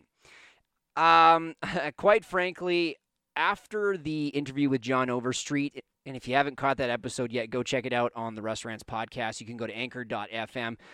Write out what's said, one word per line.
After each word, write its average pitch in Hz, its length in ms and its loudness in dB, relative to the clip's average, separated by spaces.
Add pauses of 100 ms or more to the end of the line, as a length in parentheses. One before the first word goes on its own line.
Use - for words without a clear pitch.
(960)
Um, 165 640 8
<laughs> 151 340 -4
quite 214 280 6
frankly, 175 720 -2 (400)
after 202 600 0
the 156 320 -4
interview 139 400 0
with 131 120 2
John 127 300 0
Overstreet, 131 720 -4 (220)
and 135 100 -12
if 120 120 -12
you 127 60 -2
haven't 139 220 2
caught 135 220 0
that 127 120 0
episode 120 420 -4
yet, 117 180 -4
go 123 120 -2
check 123 240 -2
it 123 60 -4
out 120 220 2
on 113 200 -8
the 107 80 -10
Russ 110 220 -6
Rants 110 200 -12
Podcast. 113 560 -6
You 110 60 -14
can 117 100 -12
go 113 100 -6
to 104 80 -10
anchor 123 300 -8
dot 110 260 -6
F 113 260 -8
M, 117 200 -6 (180)